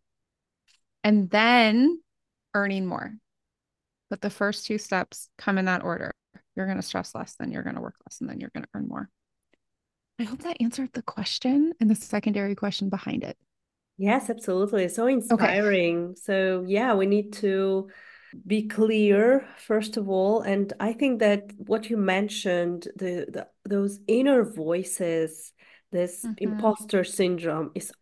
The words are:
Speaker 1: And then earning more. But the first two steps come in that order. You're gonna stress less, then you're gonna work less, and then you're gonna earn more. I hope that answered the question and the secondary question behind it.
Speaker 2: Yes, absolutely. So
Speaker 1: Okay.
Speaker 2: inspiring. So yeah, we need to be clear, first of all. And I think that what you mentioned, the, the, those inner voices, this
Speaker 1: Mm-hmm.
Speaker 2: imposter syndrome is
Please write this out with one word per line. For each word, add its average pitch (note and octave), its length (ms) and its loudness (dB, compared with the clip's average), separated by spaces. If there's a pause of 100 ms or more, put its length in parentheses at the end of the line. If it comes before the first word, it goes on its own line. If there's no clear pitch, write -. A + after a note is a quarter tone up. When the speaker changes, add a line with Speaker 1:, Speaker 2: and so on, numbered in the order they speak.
(1040)
Speaker 1:
And G#3 280 4
then A#3 720 6 (520)
earning G3 300 -2
more. F#3 300 -8 (960)
But G3+ 100 -6
the G3+ 100 -4
first G#3 360 -4
two G#3+ 100 -2
steps - 640 -6
come G3 180 0
in F#3+ 80 0
that F#3 180 0
order. - 300 -6 (420)
You're F#3+ 120 -4
gonna F#3+ 160 -4
stress - 320 -6
less, - 220 -12
then - 140 -10
you're - 120 -8
gonna - 180 -8
work A1+ 160 -12 (100)
less, - 140 -18
and - 80 -8
then - 100 -12
you're - 140 -12
gonna - 220 -12
earn - 120 -8
more. - 220 -10 (1120)
I A#3+ 60 -4
hope A#3 180 -10
that E4+ 180 -8
answered B3 320 -2
the - 80 -10
question C#4 800 0
and A3 80 4
the G#3+ 60 6
secondary G3+ 600 -2
question G3 360 -4
behind - 340 -6
it. - 140 -12 (600)
Speaker 2:
Yes, A3+ 320 0
absolutely. G3+ 580 0
So A3+ 160 -4
Speaker 1:
Okay. B3+ 100 4
Speaker 2:
inspiring. F#3+ 1000 2
So F#3+ 500 0
yeah, G#3+ 280 2
we F#3+ 120 2
need G#3 280 2
to F#3+ 560 0 (560)
be G#3+ 200 0
clear, G#3+ 800 4 (120)
first G#3+ 380 -2
of G3+ 120 -4
all. G3 320 2
And G3+ 400 0
I G#3+ 140 -2
think B3 260 0
that G3+ 380 2
what A3 320 -2
you A#3 80 0
mentioned, F#3 1000 0
the, F3+ 320 -6
the, - 200 -10 (160)
those G3+ 420 -2
inner B3+ 380 6
voices, E3 1080 -2 (380)
this F3+ 340 -4
Speaker 1:
Mm-hmm. A3+ 140 -6
Speaker 2:
imposter G#3+ 640 0
syndrome E3+ 720 -2
is - 280 -10